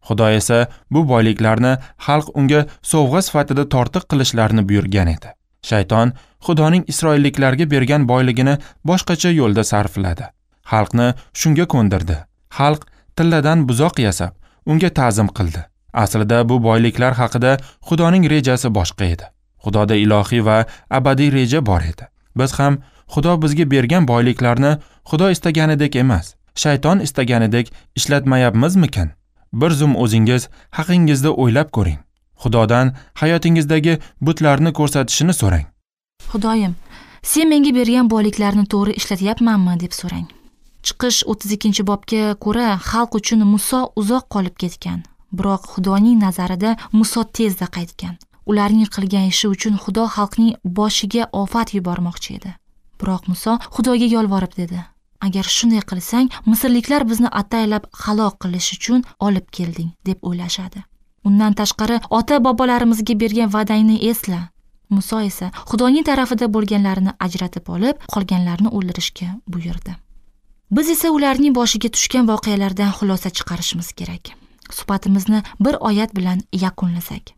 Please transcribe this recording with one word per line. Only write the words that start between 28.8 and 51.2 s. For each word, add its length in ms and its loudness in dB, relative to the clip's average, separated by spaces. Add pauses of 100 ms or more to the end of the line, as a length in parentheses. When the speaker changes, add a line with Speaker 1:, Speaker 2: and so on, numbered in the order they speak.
Speaker 1:
Bir 180 2
zum 240 2
o'zingiz 540 2 (220)
haqingizda 600 2
o'ylab 400 2
ko'ring. 280 -2 (440)
Xudodan 520 2 (180)
hayotingizdagi 840 2 (220)
butlarni 520 2
ko'rsatishini 600 0
so'rang. 320 0 (680)
Speaker 2:
"Xudoyim, 420 -2 (480)
sen 280 0
menga 260 4
bergan 340 2
boyliklarni 560 0
to'g'ri 340 0
ishlatyapmanmi?" 800 0
deb 200 -8
so'rang. 280 -8 (580)
Chiqish 340 -2 (120)
o'ttiz 240 -6
ikkinchi 320 -2
bobga 360 -2 (200)
ko'ra, 240 0 (220)
xalq 300 -2
uchun 200 0 (140)
Muso 260 0 (160)
uzoq 380 -2
qolib 300 -4
ketgan. 360 -8 (380)
Biroq 340 -2
Xudoning 540 2
nazarida 500 -2 (160)
Muso 320 2
tezda 520 -4
qaytgan. 400 -10 (300)
Ularning 500 2
qilgan 380 0
ishi 140 -2
uchun 260 -2 (100)
Xudo 200 -2 (120)
xalqning 380 0 (120)
boshiga 680 -2